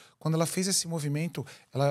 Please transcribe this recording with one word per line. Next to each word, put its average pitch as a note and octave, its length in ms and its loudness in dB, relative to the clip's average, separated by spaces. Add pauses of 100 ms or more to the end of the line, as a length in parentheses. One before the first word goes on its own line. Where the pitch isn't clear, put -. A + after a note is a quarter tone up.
(180)
Quando D#3 160 0
ela E3 120 4
fez F#3 200 0
esse F#3 220 0
movimento, D3+ 580 -2 (260)
ela, C#3 180 2